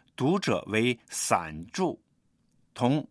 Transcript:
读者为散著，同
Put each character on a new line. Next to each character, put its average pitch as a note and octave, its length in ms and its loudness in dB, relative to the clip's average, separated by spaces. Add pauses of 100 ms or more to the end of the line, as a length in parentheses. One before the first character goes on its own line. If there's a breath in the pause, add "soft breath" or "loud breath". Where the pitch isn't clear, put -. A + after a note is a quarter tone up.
(160 soft breath)
读 E3+ 240 2
者 G2+ 280 0
为 A#2 320 0 (100)
散 E2 640 -2
著， F3+ 260 -2 (760)
同 C3 380 2